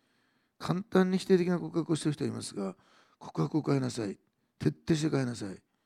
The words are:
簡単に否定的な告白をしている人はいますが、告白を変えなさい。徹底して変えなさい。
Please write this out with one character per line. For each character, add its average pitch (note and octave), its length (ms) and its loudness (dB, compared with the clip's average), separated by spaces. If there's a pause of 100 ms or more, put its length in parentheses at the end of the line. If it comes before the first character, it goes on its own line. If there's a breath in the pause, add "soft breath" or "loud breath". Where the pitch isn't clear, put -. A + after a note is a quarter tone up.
(580)
簡 F3 240 -2
単 F#3 300 2
に F#3+ 60 2
否 - 80 -4
定 F#3+ 120 8
的 F3 120 2
な F3 100 2
告 E3 180 -6
白 E3 140 -2
を D#3 60 4
し - 40 -6
て - 60 0
い D3+ 40 4
る - 20 -4
人 C#3+ 100 -4
は A#2+ 60 0
い A2 40 -4
ま A2+ 80 -6
す - 140 -12
が、 - 220 -6 (420 soft breath)
告 - 220 -6
白 D#3 160 0
を D3 40 2
変 C#3+ 140 2
え C3+ 60 2
な B2+ 80 -4
さ A2+ 180 -6
い。 F#2 100 -8 (400)
徹 D3 120 0
底 - 280 0
し D3 40 -4
て D#3 80 0
変 C3+ 140 0
え - 20 -2
な A#2+ 100 -6
さ G2+ 160 -8
い。 F2 100 -14 (240)